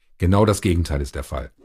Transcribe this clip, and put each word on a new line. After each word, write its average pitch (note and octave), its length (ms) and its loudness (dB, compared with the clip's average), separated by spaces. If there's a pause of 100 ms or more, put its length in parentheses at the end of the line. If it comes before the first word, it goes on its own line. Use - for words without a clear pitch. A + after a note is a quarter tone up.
(180)
Genau G2+ 260 4
das G#2 160 0
Gegenteil E2 400 0
ist C#2 140 -8
der C#2+ 100 -8
Fall. C2 280 -10 (120)